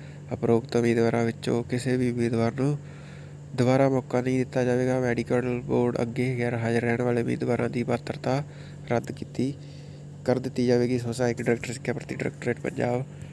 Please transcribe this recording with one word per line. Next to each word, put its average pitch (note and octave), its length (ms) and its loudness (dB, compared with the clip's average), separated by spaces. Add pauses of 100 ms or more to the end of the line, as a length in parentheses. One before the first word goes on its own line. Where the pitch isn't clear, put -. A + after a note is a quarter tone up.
(320)
ਉਪਰੋਕਤ A#2 440 2
ਉਮੀਦਵਾਰਾਂ A#2 480 4
ਵਿੱਚੋਂ A#2+ 400 -2
ਕਿਸੇ B2+ 320 0
ਵੀ B2+ 140 2
ਉਮੀਦਵਾਰ A#2 420 2
ਨੂੰ C#3+ 260 0 (800)
ਦੁਬਾਰਾ C3 320 6
ਮੌਕਾ B2+ 320 2
ਨਹੀਂ C3 180 0
ਦਿੱਤਾ B2+ 260 0
ਜਾਵੇਗਾ। B2+ 360 2
ਮੈਡੀਕਲ B2 600 0
ਬੋਰਡ B2 420 2
ਅੱਗੇ B2 360 0
ਗੈਰ A#2+ 160 0
ਹਾਜ਼ਰ A#2 260 2
ਰਹਿਣ A#2+ 220 2
ਵਾਲੇ A#2+ 200 2
ਉਮੀਦਵਾਰਾਂ B2 480 0
ਦੀ B2 120 -2
ਪਾਤਰਤਾ B2+ 600 -2 (460)
ਰੱਦ A#2+ 220 0
ਕੀਤੀ, - 420 -4 (680)
ਕਰ B2+ 140 2
ਦਿੱਤੀ B2+ 280 0
ਜਾਵੇਗੀ। B2 320 4
ਸੋ A#2 140 -4
ਸਹਾਇਕ A#2+ 300 0
ਡਾਇਰੈਕਟਰ A#2 300 0
ਸਿੱਖਿਆ A#2+ 220 -4
ਭਰਤੀ C3 200 -6
ਡਾਇਰੈਕਟੋਰੇਟ - 460 -2
ਪੰਜਾਬ B2 440 0 (280)